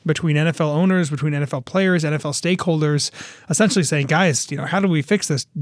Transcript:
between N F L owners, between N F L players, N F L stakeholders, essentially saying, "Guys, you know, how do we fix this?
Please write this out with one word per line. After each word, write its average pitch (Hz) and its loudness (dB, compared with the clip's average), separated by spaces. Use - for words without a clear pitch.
between 151 0
N 151 2
F 165 -2
L 151 0
owners, 175 2
between 147 -2
N 147 -2
F 139 -4
L 135 -6
players, 185 0
N 151 0
F 151 -4
L 147 -4
stakeholders, 156 0
essentially 196 2
saying, 139 0
"Guys, 160 0
you 143 -6
know, 143 -6
how 180 -2
do 196 2
we 156 2
fix - 0
this? 139 -2